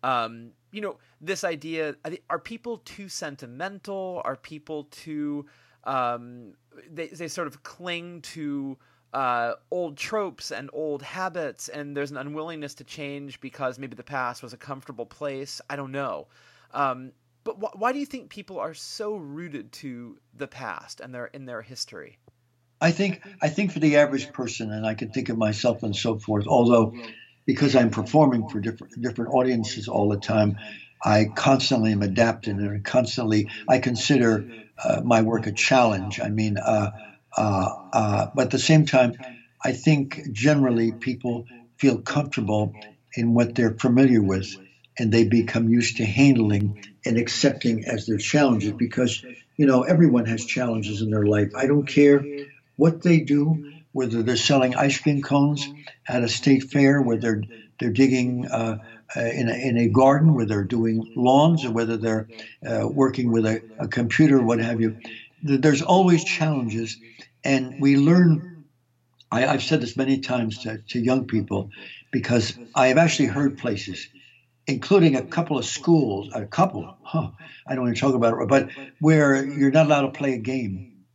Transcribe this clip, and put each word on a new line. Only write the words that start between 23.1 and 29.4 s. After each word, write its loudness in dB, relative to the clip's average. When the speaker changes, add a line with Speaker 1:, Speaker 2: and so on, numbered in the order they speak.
Speaker 2:
I 0
think -4
for -6
the 4
average 0
person, -8
and -6
I -4
can -10
think -6
of -4
myself -2
and -6
so -4
forth, -2
although 4
because 0
I'm 4
performing 2
for -6
different, -10
different -6
audiences -2